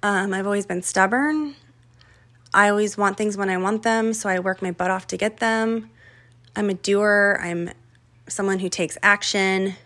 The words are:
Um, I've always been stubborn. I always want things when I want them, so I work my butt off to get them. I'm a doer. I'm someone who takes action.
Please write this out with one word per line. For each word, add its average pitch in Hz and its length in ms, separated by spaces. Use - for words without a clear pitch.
Um, 196 300
I've 190 120
always 202 200
been 180 160
stubborn. 277 720
I 208 140
always 208 300
want 196 180
things 208 220
when 196 120
I 185 60
want 202 280
them, 226 280
so 220 160
I 185 120
work 190 220
my 185 100
butt 180 200
off 190 160
to - 80
get 214 220
them. 226 520
I'm 208 160
a 190 40
doer. 202 680
I'm 175 280
someone 196 320
who 185 80
takes 170 340
action. 190 760